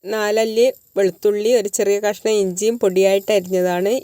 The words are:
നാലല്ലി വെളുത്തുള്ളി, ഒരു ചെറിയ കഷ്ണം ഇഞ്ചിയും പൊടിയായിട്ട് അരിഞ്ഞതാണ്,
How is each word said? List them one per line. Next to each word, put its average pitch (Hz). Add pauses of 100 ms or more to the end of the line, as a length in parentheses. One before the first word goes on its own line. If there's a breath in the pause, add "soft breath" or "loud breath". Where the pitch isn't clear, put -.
നാലല്ലി 220 (280)
വെളുത്തുള്ളി, 208
ഒരു 208
ചെറിയ 202
കഷ്ണം 214
ഇഞ്ചിയും 208
പൊടിയായിട്ട് 196
അരിഞ്ഞതാണ്, 185 (120)